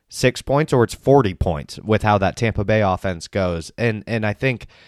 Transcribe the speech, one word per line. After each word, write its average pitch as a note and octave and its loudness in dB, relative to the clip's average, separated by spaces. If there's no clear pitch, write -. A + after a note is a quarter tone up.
six - 0
points C#3+ -2
or A#2+ 4
it's - -2
forty C3 4
points - -4
with G#2+ 0
how G#2 4
that F#2 0
Tampa G#2+ -2
Bay G#2+ 2
offense F#2 -2
goes. F2+ -4
And, A2 -2
and A2 -2
I G#2 -2
think C3 -4